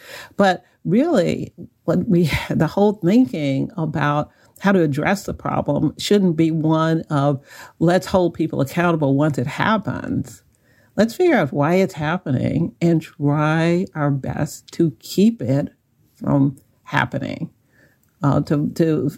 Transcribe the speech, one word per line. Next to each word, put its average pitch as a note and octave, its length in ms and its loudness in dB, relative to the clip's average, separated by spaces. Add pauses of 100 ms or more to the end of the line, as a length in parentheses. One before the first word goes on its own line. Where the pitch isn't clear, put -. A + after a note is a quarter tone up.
(360)
but F#3+ 280 2 (200)
really G#3 680 0 (300)
what F3 240 0
we, E3+ 220 2 (120)
<laughs> - 80 -12
the D3+ 180 0
whole G3+ 260 2
thinking D#3+ 840 0
about D3+ 540 -2 (280)
how G3 120 2
to F#3+ 100 4
address D3+ 440 0
the - 80 -6
problem C#3+ 640 -2
shouldn't F#3+ 400 2
be D#3+ 140 2
one D#3+ 580 0
of, C#3+ 320 0 (380)
"Let's F3 280 2
hold F3 260 2
people C#3+ 280 -4
accountable D#3 540 0
once D3 220 0
it B2 100 -2
happens." - 960 -2 (520)
Let's A3+ 200 0
figure F4 200 4
out D#3+ 160 2
why D#3 240 0
it's F#3+ 200 0
happening D#3 840 -2
and E3+ 220 2
try D#3+ 920 0
our D3 160 0
best - 640 -6
to E3 260 0
keep A3+ 420 0
it C3+ 280 -2 (440)
from C#3+ 440 0 (260)
happening. - 680 -4 (680)
Uh, D3 200 2
to, D3 340 -2
to, D#3 420 0